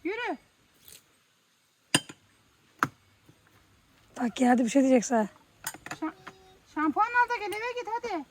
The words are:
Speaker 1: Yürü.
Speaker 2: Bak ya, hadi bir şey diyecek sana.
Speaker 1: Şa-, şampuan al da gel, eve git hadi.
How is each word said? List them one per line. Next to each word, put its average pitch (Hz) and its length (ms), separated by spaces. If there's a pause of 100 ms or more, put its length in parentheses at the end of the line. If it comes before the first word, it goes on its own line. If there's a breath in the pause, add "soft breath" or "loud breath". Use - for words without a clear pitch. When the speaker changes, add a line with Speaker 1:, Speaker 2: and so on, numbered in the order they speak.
Speaker 1:
Yürü. 403 320 (3750)
Speaker 2:
Bak 240 200
ya, 247 100
hadi 247 140
bir 226 40
şey 269 140
diyecek 262 220
sana. 220 240 (720)
Speaker 1:
Şa-, 320 140 (600)
şampuan 403 320
al 480 220
da 480 80
gel, 415 160
eve 453 280
git 480 160
hadi. 415 340